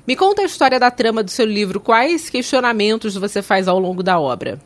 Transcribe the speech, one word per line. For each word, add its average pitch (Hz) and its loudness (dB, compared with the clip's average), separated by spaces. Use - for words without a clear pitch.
Me 254 -2
conta 392 2
a - 2
história 262 2
da - 4
trama 220 0
do 185 -6
seu 240 0
livro, 208 -2
quais 262 2
questionamentos 226 0
você 202 -4
faz 190 0
ao 185 2
longo 185 -2
da 180 2
obra? 131 -4